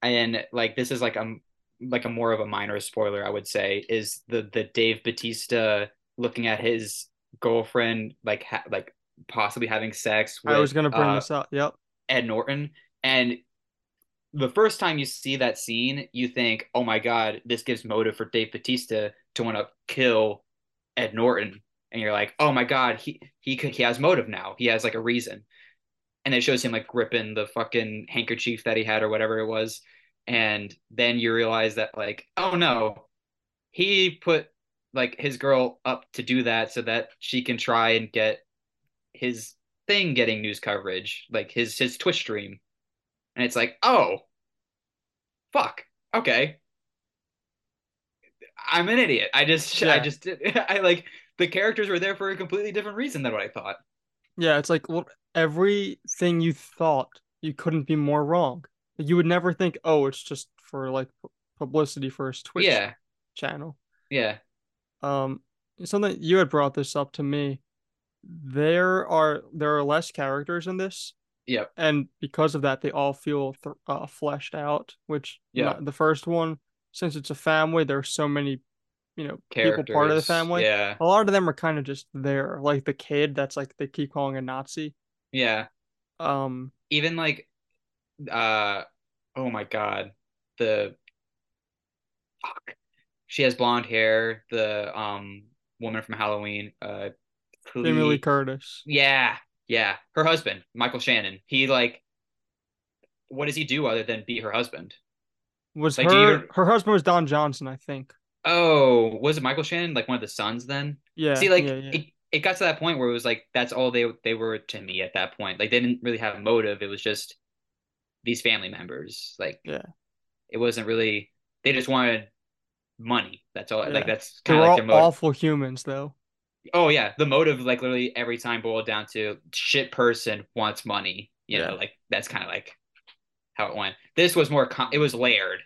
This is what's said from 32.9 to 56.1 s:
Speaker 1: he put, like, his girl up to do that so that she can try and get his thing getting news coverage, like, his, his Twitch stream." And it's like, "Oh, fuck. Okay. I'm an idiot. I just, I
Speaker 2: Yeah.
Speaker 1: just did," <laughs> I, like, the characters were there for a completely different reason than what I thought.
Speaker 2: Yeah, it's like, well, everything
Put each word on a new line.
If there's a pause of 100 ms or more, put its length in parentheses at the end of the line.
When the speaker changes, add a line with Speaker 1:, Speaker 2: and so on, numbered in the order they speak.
Speaker 1:
he
put, (460)
like,
his
girl
up
to
do
that
so
that (100)
she
can
try
and
get (720)
his (320)
thing
getting
news
coverage,
like,
his,
his
Twitch
stream." (760)
And
it's
like,
"Oh, (1300)
fuck. (300)
Okay. (2250)
I'm
an
idiot.
I
just,
I (100)
Speaker 2:
Yeah.
Speaker 1:
just
did,"
<laughs>
I,
like, (320)
the
characters
were
there
for
a
completely
different
reason
than
what
I
thought. (600)
Speaker 2:
Yeah,
it's
like,
well, (280)
everything